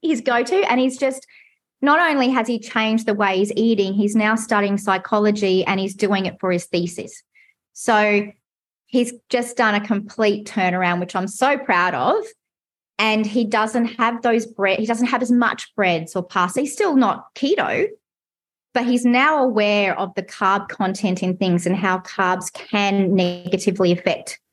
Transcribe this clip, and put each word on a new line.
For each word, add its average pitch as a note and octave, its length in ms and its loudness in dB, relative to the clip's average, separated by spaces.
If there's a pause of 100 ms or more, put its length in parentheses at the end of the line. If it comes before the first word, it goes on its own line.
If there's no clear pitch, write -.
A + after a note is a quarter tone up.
his D#4 200 0
go-to. B3+ 500 0
And B3 80 2
he's C4 180 0
just, C4+ 280 -4 (560)
not D4 180 4
only C#4+ 300 2
has B3 180 0
he A#3+ 120 -2
changed A3 480 0
the A3 80 0
way G3 220 0
he's G3+ 180 0
eating, G#3 380 2
he's G#3 220 0
now G#3+ 200 2
studying G3+ 420 0
psychology G3+ 880 0
and F#3+ 140 -2
he's F#3+ 160 -6
doing G3 320 0
it F3+ 120 -10
for F#3 120 -2
his F3 140 -2
thesis. E3+ 580 -6 (500)
So G#3 540 2 (580)
he's B3 280 0 (160)
just A#3+ 280 -2
done A3 180 2
a G#3 100 -2
complete G#3 640 -2
turnaround, F3+ 520 0
which F3+ 160 -6
I'm F#3+ 120 -2
so C4 300 0
proud F3+ 380 0
of. B3 280 0 (760)
And G#3+ 280 0
he A3 180 0
doesn't A3 400 0 (140)
have A#3 240 0
those A3+ 240 0
bread, F#3+ 320 0
he A3 80 -2
doesn't A#3 180 0
have B3 160 0
as B3 100 0
much A#3+ 440 0
breads E3+ 400 0
or F#3 80 -2
pasta. F3+ 380 0
He's C#4+ 120 -4
still F#4 220 0
not A#3 400 0
keto, D#4 500 0 (880)
but A#3+ 140 0
he's B3 180 2
now C4+ 380 4
aware G#3 560 2
of F#3+ 160 -6
the F#3+ 80 -4
carb G3+ 460 -2
content F#3+ 520 -2
in F3+ 160 -2
things F3 300 0
and F3+ 80 2
how F#3 240 0
carbs F#3 520 -2
can G3 600 0
negatively F3+ 800 0
affect - 480 -4 (140)